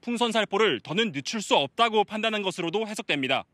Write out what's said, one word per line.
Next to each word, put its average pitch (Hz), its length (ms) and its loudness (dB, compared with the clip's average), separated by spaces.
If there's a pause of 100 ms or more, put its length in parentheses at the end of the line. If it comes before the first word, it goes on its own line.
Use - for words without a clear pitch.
풍선 233 320 -2
살포를 202 480 2
더는 202 320 -2
늦출 143 280 -6
수 226 160 2
없다고 214 480 2
판단한 214 380 -2
것으로도 185 440 -2
해석됩니다. 139 680 -2